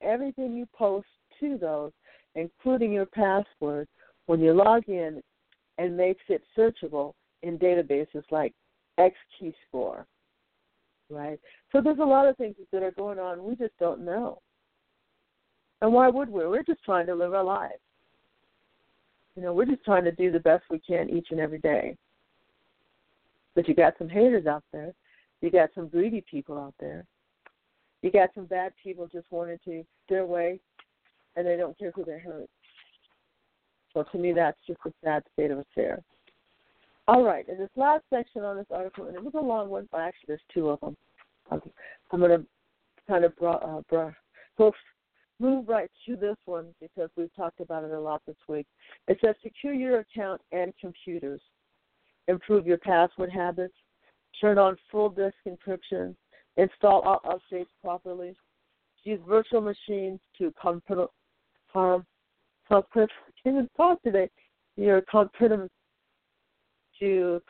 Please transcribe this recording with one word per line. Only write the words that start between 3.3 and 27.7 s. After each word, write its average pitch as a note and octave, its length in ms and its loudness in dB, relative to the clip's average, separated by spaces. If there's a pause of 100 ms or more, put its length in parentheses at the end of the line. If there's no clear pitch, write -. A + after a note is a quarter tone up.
when E3 120 2
you D#3+ 140 6
log A3 340 6
in E3 340 -6 (560)
and F3 200 -4
makes F#3 320 0
it F3 140 0 (140)
searchable D3+ 560 0 (280)
in E3+ 160 -8
databases D3+ 720 0
like D3+ 240 0 (460)
Xkeyscore," D#3+ 1080 -2 (1040)
right? D3 300 -10 (320)
So C#4 100 6
there's C#4+ 180 2
a D#4 40 2
lot C4+ 240 6
of C4+ 100 2
things G#3+ 180 -8 (160)
that F#3+ 120 -2
are F#3 80 -4
going G3 280 -8
on F3+ 240 -8
we A3+ 120 -6
just A3+ 240 -8
don't E3+ 260 -2
know. G3+ 360 -6 (1400)
And A3 120 4
why B3+ 140 8
would B3+ 220 0
we? F3 180 -2
We're A3+ 160 -2
just - 200 -4
trying F3+ 240 0
to F3+ 60 -2
live F3 200 -2
our F#3+ 100 0
lives. F#3+ 300 -4 (1600)
You F#3 80 -12
know, F3 100 -4
we're G3 120 2
just B3+ 180 -2
trying F#3 220 4
to E3+ 60 2
do F3+ 200 0
the E3 80 0
best E3 320 4
we D#3+ 80 -6
can E3+ 300 -4
each E3+ 220 -4
and D#3+ 80 -4
every D#3 200 -6
day. D#3 380 -2 (1600)
But E3+ 120 0
you D#3 80 2
got D#3+ 220 6
some E3 100 -10
haters G#3 400 2
out D3+ 240 -2
there. D#3 220 -14 (480)
You E3+ 100 -2
got E3+ 240 4
some E3+ 140 -10
greedy F#3+ 420 -2
people D3 260 -10
out C#3+ 220 -14
there. D3+ 260 -14 (960)